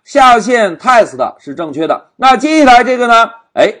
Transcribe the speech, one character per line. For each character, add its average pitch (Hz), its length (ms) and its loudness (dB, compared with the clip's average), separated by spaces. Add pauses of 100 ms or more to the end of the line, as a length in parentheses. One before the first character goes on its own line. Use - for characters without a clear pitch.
下 262 300 2
划 240 40 2
线 208 400 -2
test 185 600 -2
是 139 180 -16
正 160 160 -10
确 151 160 -6
的。 - 260 -6
那 254 220 0
接 302 280 0
下 254 80 4
来 240 120 4
这 254 120 -2
个 240 120 -2
呢？ 226 220 2 (240)
哎， 196 260 0